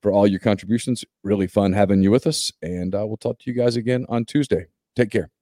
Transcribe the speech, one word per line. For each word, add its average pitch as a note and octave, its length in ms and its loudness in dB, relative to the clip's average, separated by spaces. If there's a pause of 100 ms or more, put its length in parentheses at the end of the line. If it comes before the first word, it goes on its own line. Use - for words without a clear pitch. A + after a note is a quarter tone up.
for G2+ 120 0
all G2+ 140 4
your G2 140 2
contributions. A2+ 640 -2 (180)
Really G2 240 0
fun G2 260 2
having G2 300 4
you G2 80 4
with B2 160 2
us, - 260 -4 (100)
and, F2+ 320 -6
uh, G2+ 120 -4
we'll A2 120 -10
talk - 220 -6
to C3 100 -10
you - 20 -6
guys A#2+ 240 0
again B2 320 -2
on A#2 160 -2
Tuesday. C3 440 -2 (280)
Take A#2 140 2
care. F#2 200 -4 (120)